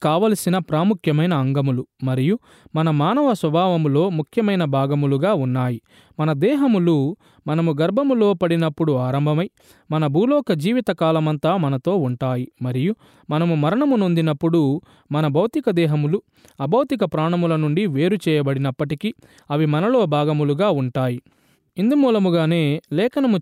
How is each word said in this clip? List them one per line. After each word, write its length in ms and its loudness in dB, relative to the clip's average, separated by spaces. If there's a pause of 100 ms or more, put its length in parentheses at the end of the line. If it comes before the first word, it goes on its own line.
కావలసిన 560 0
ప్రాముఖ్యమైన 760 0
అంగములు 520 -2 (180)
మరియు 340 0 (360)
మన 160 0
మానవ 440 2
స్వభావములో 760 0
ముఖ్యమైన 560 0
భాగములుగా 720 0
ఉన్నాయి. 460 -2 (400)
మన 120 0
దేహములు 840 2 (300)
మనము 260 0
గర్భములో 600 2
పడినప్పుడు 600 0
ఆరంభమై, 580 0 (400)
మన 160 0
భూలోక 460 0
జీవిత 360 0
కాలమంతా 680 0
మనతో 400 0
ఉంటాయి 560 -4 (100)
మరియు 320 -2 (360)
మనము 240 0
మరణము 420 0
నొందినప్పుడు 840 0 (300)
మన 140 0
భౌతిక 440 0
దేహములు 520 0 (380)
అభౌతిక 440 0
ప్రాణముల 520 0
నుండి 300 0
వేరు 320 0 (100)
చేయబడినప్పటికీ 840 -2 (360)
అవి 160 0
మనలో 400 2
భాగములుగా 640 0
ఉంటాయి. 500 -2 (580)
ఇందుమూలముగానే 1040 2 (120)
లేఖనము 500 0